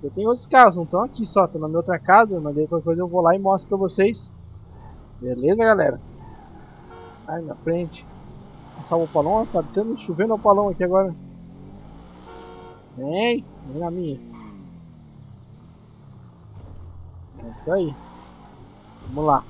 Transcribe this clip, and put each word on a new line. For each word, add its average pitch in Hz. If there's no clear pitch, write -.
Eu 143
tenho 208
outros 247
carros, 233
não 170
tão 180
aqui 240
só. 185
Tô 170
na 156
minha 160
outra 170
casa, 202
mas 147
daí 151
qualquer 165
coisa 165
eu 180
vou 175
lá 165
e 196
mostro 190
pra 196
vocês. 196
Beleza, 127
galera? 180
Aí 160
na 147
frente. 170
Passar -
o 165
Opalão, 165
tá 180
tendo 220
chovendo 208
Opalão 208
aqui 180
agora. 185
Vem, 180
vem 139
na 170
minha. 165
É -
isso 156
aí. 170
Vamos 143
lá. 139